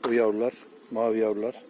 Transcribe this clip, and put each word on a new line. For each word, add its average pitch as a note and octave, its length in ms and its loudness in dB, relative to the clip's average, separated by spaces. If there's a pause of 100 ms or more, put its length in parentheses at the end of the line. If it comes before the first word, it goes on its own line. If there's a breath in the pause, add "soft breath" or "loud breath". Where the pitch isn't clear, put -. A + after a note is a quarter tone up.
O A#2+ 40 0
yavrular. A2+ 420 2 (380)
Mavi A2+ 280 0
yavrular. G#2+ 360 0 (140)